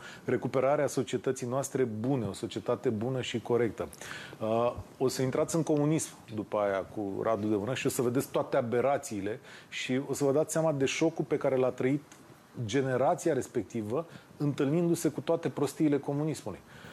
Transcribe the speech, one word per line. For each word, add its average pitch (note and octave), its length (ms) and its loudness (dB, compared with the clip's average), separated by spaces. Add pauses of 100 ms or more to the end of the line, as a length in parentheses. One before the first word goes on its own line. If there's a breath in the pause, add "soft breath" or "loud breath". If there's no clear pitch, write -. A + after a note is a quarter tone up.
(240 loud breath)
recuperare C3 580 2
a C#3 40 2
societății C3 600 -2
noastre C3 360 0
bune, A#2 420 0
o F#2+ 80 -4
societate A#2 560 -4
bună A#2+ 320 -2
și - 200 -4
corectă. A#2 460 0 (520 loud breath)
Uh, A#2 340 2 (240)
o C3 100 4
să B2 140 -2
intrați C#3 340 0
în D#3+ 80 2
comunism D3 460 2 (260)
după G#2+ 220 -2
aia G2 280 2 (100)
cu G2+ 280 -2
Radu G#2+ 240 0
Dăună G#2+ 260 0
și - 120 -2
o C3+ 40 2
să - 120 0
vedeți B2 280 0
toate D3 280 0
aberațiile A#2+ 800 0 (300 loud breath)
și B2+ 380 -2
o C#3 60 -4
să C#3+ 100 -2
vă C#3 80 6
dați D3 200 2
seama D#3+ 200 2
de C3+ 140 2
șocul D#3+ 400 0
pe D3 120 0
care C3+ 180 2
l-a B2+ 140 4
trăit C3 320 0 (640)
generația C3+ 680 2
respectivă A#2+ 720 -2 (320 loud breath)
întâlnindu-se D3+ 720 2
cu C#3 120 -4
toate E3 280 0
prostiile C#3+ 480 2
comunismului. C#3+ 600 -4 (340 loud breath)